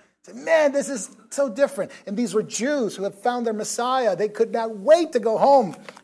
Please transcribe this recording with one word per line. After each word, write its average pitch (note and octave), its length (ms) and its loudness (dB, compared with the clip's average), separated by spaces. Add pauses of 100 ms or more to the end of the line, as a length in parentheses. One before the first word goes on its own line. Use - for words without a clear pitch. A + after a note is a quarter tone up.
(220)
Say, F#3 100 -20
"Man, D4+ 400 2
this C#4 160 -2
is B3 220 -8 (200)
so C#4 180 -2
different." G#3 440 -2 (140)
And G3 100 -8
these G#3+ 180 -2
were G#3+ 80 2
Jews B3 540 -4
who F#3+ 80 -6
had G3 100 -6
found A#3+ 320 -2
their A3+ 80 0
Messiah. A#3 600 -2
They G#3 140 -2
could A3 200 -2
not A3+ 260 -4
wait D#4 360 4
to B3 80 0
go G#3+ 180 0
home. A3 380 4 (280)